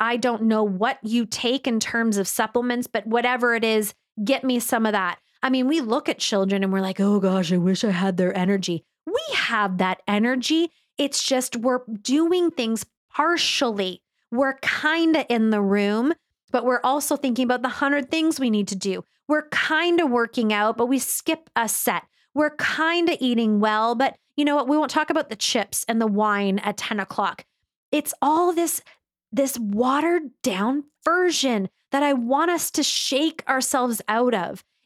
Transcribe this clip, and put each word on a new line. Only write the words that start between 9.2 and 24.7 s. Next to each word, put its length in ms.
have 420
that 300
energy. 640
It's 260
just 320
we're 300
doing 500
things 340
partially. 920
We're 300
kinda 720
in 160
the 120
room, 520
but 140
we're 180
also 320
thinking 300
about 160
the 80
hundred 420
things 280
we 100
need 180
to 80
do. 300
We're 200
kinda 560
working 460
out, 260
but 100
we 120
skip 560
a 140
set. 340
We're 240
kinda 640
eating 380
well, 340
but 220
you 80
know 120
what? 120
We 100